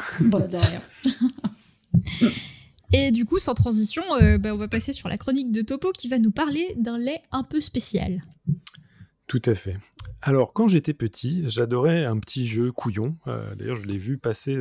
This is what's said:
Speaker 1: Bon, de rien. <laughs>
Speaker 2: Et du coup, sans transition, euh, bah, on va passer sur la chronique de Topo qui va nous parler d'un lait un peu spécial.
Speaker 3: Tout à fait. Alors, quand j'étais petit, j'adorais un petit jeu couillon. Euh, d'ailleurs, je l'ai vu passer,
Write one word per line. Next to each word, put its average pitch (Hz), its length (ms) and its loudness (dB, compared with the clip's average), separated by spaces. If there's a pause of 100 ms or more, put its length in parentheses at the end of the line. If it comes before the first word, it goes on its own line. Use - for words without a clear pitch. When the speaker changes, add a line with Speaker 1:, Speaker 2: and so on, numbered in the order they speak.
(200)
Speaker 1:
Bon, 208 180 6
de 180 180 -2
rien. 170 240 2 (1500)
<laughs> - 0 - (640)
Speaker 2:
Et 269 160 4
du 233 140 2
coup, 339 140 0
sans 277 160 0
transition, 240 480 0 (180)
euh, 214 160 8
bah, 208 180 0
on 208 40 -4
va 214 100 -4
passer 226 240 -2
sur - 160 -8
la - 80 -4
chronique 262 340 -2
de 220 120 0
Topo 294 300 -2
qui - 160 -10
va 254 100 0
nous 220 120 6
parler 302 460 -2
d'un 233 220 -2
lait 269 320 -4
un 262 120 -2
peu 302 160 -4
spécial. - 640 -2 (1040)
Speaker 3:
Tout 123 200 0
à 117 80 4
fait. 95 240 -6 (420)
Alors, 135 320 2
quand 226 160 4
j'étais 156 240 4
petit, 143 540 -4
j'adorais 123 580 2
un 110 140 0
petit 120 280 -4
jeu 117 240 0
couillon. 117 460 -4 (120)
Euh, 110 260 -8
d'ailleurs, 110 220 -6
je 101 100 -10
l'ai 101 100 -4
vu 117 220 -4
passer, 135 420 -2